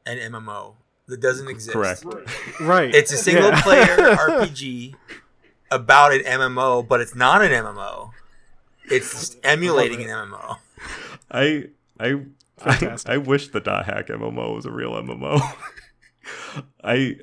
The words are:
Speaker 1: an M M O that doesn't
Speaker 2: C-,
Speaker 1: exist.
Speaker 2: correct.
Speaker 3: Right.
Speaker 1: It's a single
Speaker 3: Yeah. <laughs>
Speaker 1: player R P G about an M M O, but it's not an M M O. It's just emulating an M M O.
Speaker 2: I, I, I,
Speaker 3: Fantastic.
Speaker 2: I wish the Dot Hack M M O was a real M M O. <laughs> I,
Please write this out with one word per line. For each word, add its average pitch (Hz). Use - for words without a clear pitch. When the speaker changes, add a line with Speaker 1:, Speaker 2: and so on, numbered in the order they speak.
Speaker 1:
an 117
M 113
M 110
O 104
that 127
doesn't 131
Speaker 2:
C-, 131
Speaker 1:
exist. 110
Speaker 2:
correct. 101
Speaker 3:
Right. 160
Speaker 1:
It's 147
a 139
single 175
Speaker 3:
Yeah. 156
<laughs> -
Speaker 1:
player 226
R 240
P 147
G 131
about 135
an 139
M 127
M 127
O, 127
but 117
it's 117
not 135
an 175
M 113
M 104
O. 104
It's 127
just -
emulating 135
an 113
M 110
M 101
O. 113
Speaker 2:
I, 147
I, 135
I, 135
Speaker 3:
Fantastic. 117
Speaker 2:
I 127
wish 139
the 104
Dot 98
Hack -
M 55
M 58
O 57
was 57
a 57
real 58
M 60
M 62
O. 73
<laughs> -
I, 123